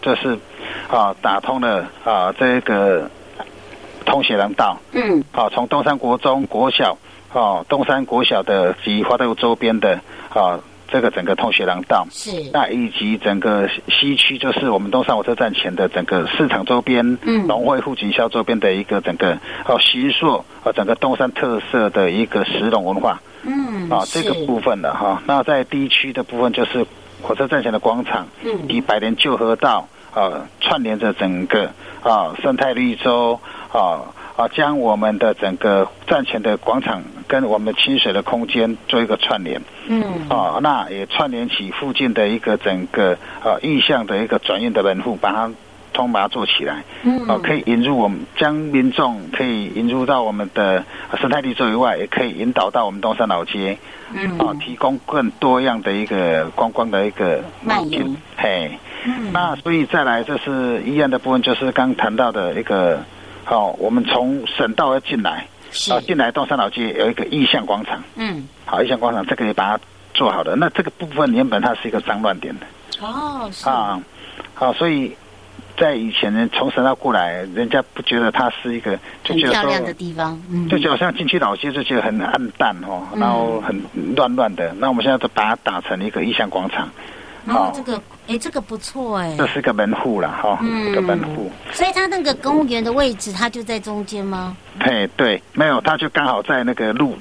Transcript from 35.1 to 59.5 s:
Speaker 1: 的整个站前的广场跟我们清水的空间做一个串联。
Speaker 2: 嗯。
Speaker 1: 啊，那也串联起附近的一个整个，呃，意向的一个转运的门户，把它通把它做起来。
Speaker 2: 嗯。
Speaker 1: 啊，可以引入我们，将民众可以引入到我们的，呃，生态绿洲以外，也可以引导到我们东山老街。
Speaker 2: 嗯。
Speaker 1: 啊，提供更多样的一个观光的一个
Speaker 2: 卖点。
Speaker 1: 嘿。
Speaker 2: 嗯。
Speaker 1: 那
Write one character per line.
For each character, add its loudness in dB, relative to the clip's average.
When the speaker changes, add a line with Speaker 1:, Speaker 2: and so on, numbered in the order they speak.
Speaker 1:
的 4
整 -2
个 4
站 2
前 -4
的 0
广 0
场 -4
跟 2
我 2
们 0
清 2
水 0
的 0
空 -2
间 0
做 2
一 2
个 0
串 0
联。 -6
Speaker 2:
嗯。 2
Speaker 1:
啊， 2
那 2
也 -6
串 0
联 -4
起 -4
附 -6
近 0
的 4
一 0
个 0
整 -2
个， 2
呃， 2
意 2
向 2
的 0
一 -2
个 0
转 -2
运 0
的 4
门 2
户， -2
把 0
它 0
通 0
把 2
它 2
做 -4
起 0
来。 -6
Speaker 2:
嗯。 2
Speaker 1:
啊， 2
可 2
以 0
引 4
入 2
我 4
们， -2
将 2
民 2
众 0
可 -2
以 -2
引 0
入 0
到 2
我 0
们 -4
的， 2
呃， -4
生 0
态 2
绿 -2
洲 0
以 0
外， 2
也 -4
可 0
以 -2
引 -2
导 2
到 0
我 -2
们 -8
东 0
山 0
老 0
街。 -4
Speaker 2:
嗯。 -4
Speaker 1:
啊， 2
提 -8
供 0
更 0
多 2
样 0
的 -2
一 -2
个 2
观 0
光 0
的 2
一 -2
个 0
Speaker 2:
卖 0
点。 -2
Speaker 1:
嘿。 0
Speaker 2:
嗯。 -4
Speaker 1:
那 0